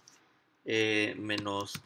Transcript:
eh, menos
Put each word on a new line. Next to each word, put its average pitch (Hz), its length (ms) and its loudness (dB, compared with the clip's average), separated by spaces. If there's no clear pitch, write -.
eh, 110 540 2
menos 104 560 -4